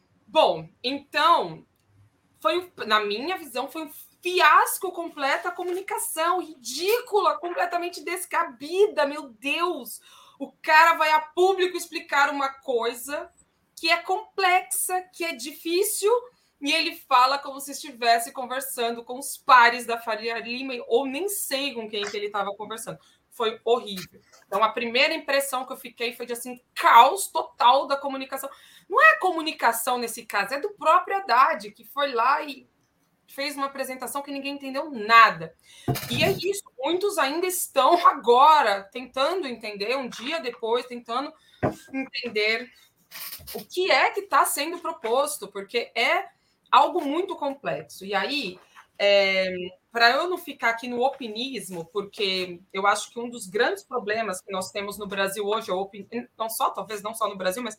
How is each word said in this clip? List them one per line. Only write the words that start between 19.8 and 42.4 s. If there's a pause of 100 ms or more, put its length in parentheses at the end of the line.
da
Faria
Lima, (140)
ou
nem
sei
com
quem
que
ele
tava
conversando. (320)
Foi
horrível. (260)
Então,
a
primeira
impressão
que
eu
fiquei
foi
de,
assim, (120)
caos
total
da
comunicação. (400)
Não
é
a
comunicação
nesse
caso,
é
do
próprio
Haddad,
que
foi
lá
e (600)
fez
uma
apresentação
que
ninguém
entendeu
nada. (540)
E
é
isso, (160)
muitos
ainda
estão
agora (100)
tentando
entender,
um
dia
depois,
tentando (640)
entender (840)